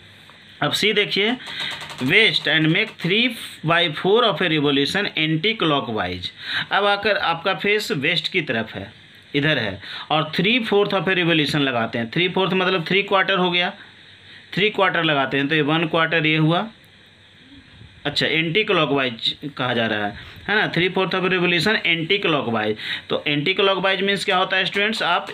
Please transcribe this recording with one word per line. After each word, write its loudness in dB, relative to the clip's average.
अब 0
सी 2
देखिए, 0
west 4
and 4
make 0
three 2
by 4
four 4
of 0
a 2
revolution 2
anti 0
clockwise। -2
अब 2
आकर 2
आपका -2
face -2
west -2
की 0
तरफ -4
है, -10
इधर 2
है, -4
और 0
three 2
fourth 2
of 0
a 2
revolution 2
लगाते 0
हैं। -4
थ्री 0
फोर्थ 0
मतलब 0
थ्री 2
क्वार्टर 2
हो 2
गया, 0
थ्री 2
क्वार्टर 2
लगाते 2
हैं, 0
तो 0
ये 4
वन 0
क्वार्टर 0
ये 2
हुआ, 2
अच्छा -2
एंटी 0
क्लॉकवाइज 0
कहा -4
जा 0
रहा -2
है, -6
है 0
ना, 0
three 2
fourth -2
of 0
a 0
revolution 2
anti 0
clockwise। 0
तो -2
एंटी 0
क्लॉकवाइज 2
means 0
क्या 2
होता 0
है 0
students? -2
आप 0